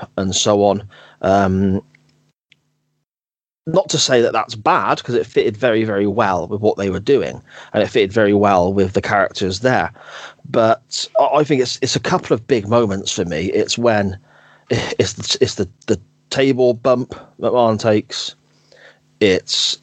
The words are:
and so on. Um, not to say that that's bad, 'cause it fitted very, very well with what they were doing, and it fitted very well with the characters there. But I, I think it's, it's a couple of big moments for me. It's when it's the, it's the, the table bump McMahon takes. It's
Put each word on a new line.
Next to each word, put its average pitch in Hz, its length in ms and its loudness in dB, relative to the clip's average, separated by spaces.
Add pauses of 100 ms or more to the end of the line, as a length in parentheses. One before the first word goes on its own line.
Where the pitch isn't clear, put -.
(160)
and 95 180 -2
so 104 300 2
on. 101 240 0 (340)
Um, 95 600 2 (1800)
not 170 240 2
to 156 80 -2
say 127 220 4
that 117 120 2
that's 113 240 -4
bad, 127 460 0
'cause 123 120 -6
it 113 120 0
fitted 113 300 0
very, 110 280 2
very 101 220 0
well 98 420 0
with 104 120 -6
what 104 160 2
they 98 140 -2
were 90 100 -4
doing, 98 400 0 (320)
and 104 100 2
it 95 60 0
fitted 98 240 2
very 104 220 4
well 98 380 4
with 98 220 0
the 95 80 0
characters 95 580 -2
there. 113 320 0 (560)
But 117 580 0 (140)
I, 135 160 2
I 151 80 2
think 135 180 0
it's, - 180 -4
it's - 160 -2
a - 40 -2
couple 170 340 -2
of 110 140 -6
big 107 200 0
moments 107 440 0
for 101 120 -4
me. 85 280 -4
It's - 260 -2
when 104 400 0 (520)
it's - 420 -2
the, - 280 -6
it's 127 140 0
the, 95 140 -4 (180)
the 104 140 -2 (300)
table 127 440 0
bump 123 400 -2 (240)
McMahon 113 400 0
takes. - 560 -2 (840)
It's - 640 0